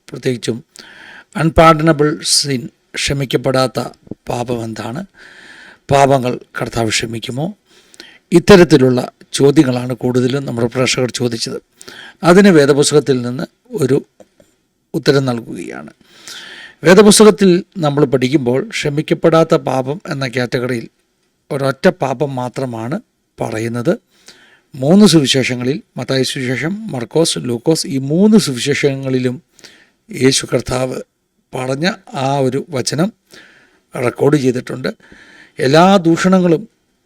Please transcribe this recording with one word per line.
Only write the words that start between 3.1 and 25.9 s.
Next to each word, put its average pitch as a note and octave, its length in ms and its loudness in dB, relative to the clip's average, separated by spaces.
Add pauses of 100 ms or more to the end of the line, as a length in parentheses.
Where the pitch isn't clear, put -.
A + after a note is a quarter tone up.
പാപം A#2+ 360 -6
എന്താണ്, A2+ 400 -10 (840)
പാപങ്ങൾ C3+ 480 2 (220)
കർത്താവ് A#2 280 -4
ക്ഷമിക്കുമോ, A#2+ 680 -8 (760)
ഇത്തരത്തിലുള്ള D3 800 6 (220)
ചോദ്യങ്ങളാണ് C3 640 2
കൂടുതലും B2+ 520 -2
നമ്മുടെ B2 200 -4
പ്രേക്ഷകർ B2+ 440 -2
ചോദിച്ചത്. A#2+ 520 -6 (640)
അതിന് F#3 240 6
വേദപുസ്തകത്തിൽ C#3 760 4
നിന്ന് B2 220 -6 (260)
ഒരു D3 360 -2 (880)
ഉത്തരം C3+ 320 0
നൽകുകയാണ്. G2+ 640 -10 (920)
വേദപുസ്തകത്തിൽ G3 800 6 (140)
നമ്മൾ D3 260 0
പഠിക്കുമ്പോൾ C3 640 0
ക്ഷമിക്കപ്പെടാത്ത D#3+ 840 0
പാപം C3+ 540 -4
എന്ന C#3 200 -6
കാറ്റഗറിയിൽ B2 600 -6 (640)
ഒരൊറ്റ C3+ 380 -2
പാപം C#3 480 -4
മാത്രമാണ് B2 640 -8 (400)
പറയുന്നത്. A#2 580 -4 (760)
മൂന്ന് E3 320 6
സുവിശേഷങ്ങളിൽ, C3 760 0 (140)